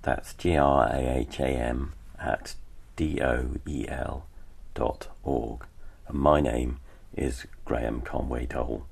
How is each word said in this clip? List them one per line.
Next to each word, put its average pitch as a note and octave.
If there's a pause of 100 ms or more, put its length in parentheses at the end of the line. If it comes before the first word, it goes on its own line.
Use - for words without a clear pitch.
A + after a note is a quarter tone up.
That's -
G F2
R C#2
A B1+
H -
A C2+
M B1+ (260)
at - (420)
D D#2
O B1+ (100)
E D2
L - (480)
dot - (160)
org. A1+ (420)
And C#2+
my D2
name B1 (360)
is - (180)
Graham A1+
Conway B1
Dole. A#1